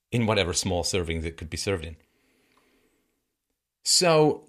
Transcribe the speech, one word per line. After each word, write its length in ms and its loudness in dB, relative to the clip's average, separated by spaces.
in 140 0
whatever 260 0
small 300 -2
servings 420 -4
it 140 -6
could 100 -12
be 80 -10
served 280 -4
in. 120 -12
So, 680 4